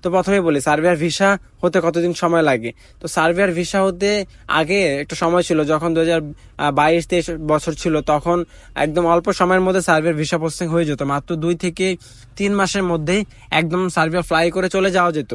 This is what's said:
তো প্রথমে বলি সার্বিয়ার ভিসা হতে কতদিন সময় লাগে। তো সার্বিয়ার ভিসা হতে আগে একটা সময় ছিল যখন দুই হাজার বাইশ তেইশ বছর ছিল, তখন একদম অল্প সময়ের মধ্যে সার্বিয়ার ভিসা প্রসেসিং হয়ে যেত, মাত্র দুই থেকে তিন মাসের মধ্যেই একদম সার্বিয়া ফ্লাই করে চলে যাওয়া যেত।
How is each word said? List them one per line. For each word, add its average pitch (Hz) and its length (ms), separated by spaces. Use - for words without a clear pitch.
তো 180 120
প্রথমে 190 320
বলি 143 200
সার্বিয়ার 156 380
ভিসা 196 240
হতে 180 240
কতদিন 170 260
সময় 165 280
লাগে। 117 200
তো 170 60
সার্বিয়ার 175 420
ভিসা 180 280
হতে 190 240
আগে 170 180
একটা 151 200
সময় 175 260
ছিল 160 100
যখন 160 220
দুই 165 100
হাজার 165 160
বাইশ 160 320
তেইশ 170 160
বছর 151 200
ছিল, 165 120
তখন 160 260
একদম 156 200
অল্প 170 120
সময়ের 185 260
মধ্যে 185 220
সার্বিয়ার 160 320
ভিসা 156 220
প্রসেসিং 165 320
হয়ে 170 160
যেত, 143 100
মাত্র 143 180
দুই 170 100
থেকে 180 220
তিন 202 220
মাসের 190 300
মধ্যেই 170 300
একদম 170 200
সার্বিয়া 160 320
ফ্লাই 165 180
করে 185 200
চলে 190 200
যাওয়া 175 200
যেত। 131 180